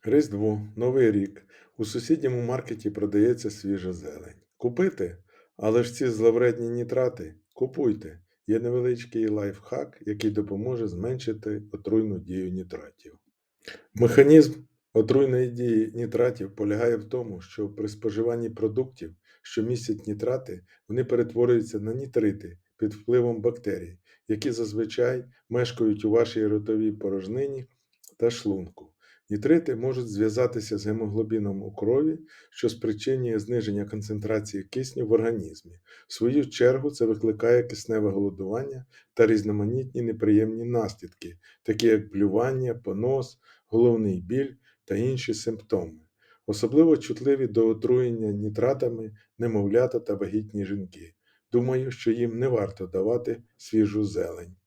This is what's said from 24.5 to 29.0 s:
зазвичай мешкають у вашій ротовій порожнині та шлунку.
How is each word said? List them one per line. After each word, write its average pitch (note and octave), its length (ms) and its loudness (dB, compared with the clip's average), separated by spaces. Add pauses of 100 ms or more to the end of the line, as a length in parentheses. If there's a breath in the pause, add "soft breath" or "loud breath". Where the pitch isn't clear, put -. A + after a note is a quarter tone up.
зазвичай A2 720 -2 (240 soft breath)
мешкають A#2 560 0
у G#2+ 40 4
вашій A2 380 2
ротовій G#2+ 440 0
порожнині G#2 720 -6 (520)
та A#2 120 2
шлунку. F#2+ 640 -6 (360 soft breath)